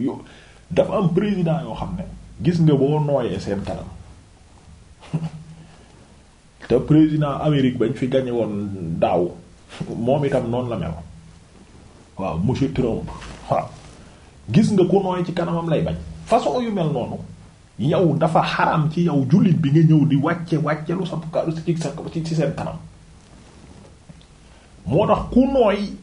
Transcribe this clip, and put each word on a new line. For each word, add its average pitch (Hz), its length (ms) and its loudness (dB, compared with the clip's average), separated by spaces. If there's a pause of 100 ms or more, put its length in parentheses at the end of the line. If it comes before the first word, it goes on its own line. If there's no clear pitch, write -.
yo-, - 160 -6 (480)
dafa - 280 0
am 190 160 2
président 180 500 0
yoo 110 120 -10
xam - 220 -8
ne - 60 -8 (400)
gis 165 180 2
nga 156 120 6
boo 139 260 2
nooyee 131 400 -2
seen 101 260 -4
kanam. 87 200 -8 (1300)
<laughs> - 1600 -14
Te 113 120 2
président 151 600 4
Amérique 131 380 2
bañ 113 180 2
fi 131 120 -4
gagné 127 240 0
woon 104 360 -2 (320)
daaw, 90 320 2 (640)
moom 135 300 0
itam 123 240 -2
noonu 120 200 -4
la 117 80 -4
mel. 117 140 -6 (1300)
Waaw, 95 260 -6
monsieur 123 300 0
Trump. 120 360 -2 (400)
Waaw. 98 160 -2 (840)
Gis 214 200 4
nga 185 140 6
ku 185 180 4
nooy 175 220 -2
ci 160 80 -6
kanamam 170 360 -4
lay 131 120 0
bañ. 82 140 -2 (300)
Façon 254 360 2
yu 233 100 -4
mel 170 200 -2
noonu, 113 260 -4 (600)
yow 156 380 2
dafa 160 260 2
xaram 160 480 0
ci 175 120 0
yow 143 260 2
jullit 202 260 6
bi 135 160 2
nga 160 100 6
ñëw 156 260 6
di 131 80 2
wàcce, 160 420 0
wàcce 151 360 -2
lu 185 120 -4
sa 160 120 -6 (140)
ka-, 165 140 -2 (200)
ci 165 120 0
sa, 156 160 -4 (180)
ci, 165 120 -4
ci 165 120 -4
seen 160 200 0
kanam. - 200 -8 (2000)
Moo 269 200 2
tax 202 120 4 (120)
ku 262 160 6
nooy 208 560 2